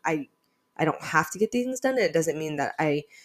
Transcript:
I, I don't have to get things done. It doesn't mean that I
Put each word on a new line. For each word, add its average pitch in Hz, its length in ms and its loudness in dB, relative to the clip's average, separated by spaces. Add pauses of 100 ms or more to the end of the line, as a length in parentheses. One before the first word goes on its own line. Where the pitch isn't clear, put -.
I, 156 240 -2 (480)
I - 80 0
don't - 180 0
have - 300 2
to 180 60 -10
get 220 120 2
things 247 300 -2
done. 262 180 2
It 185 140 2
doesn't 160 260 2
mean 156 180 -4
that 139 220 -2
I 147 260 2 (200)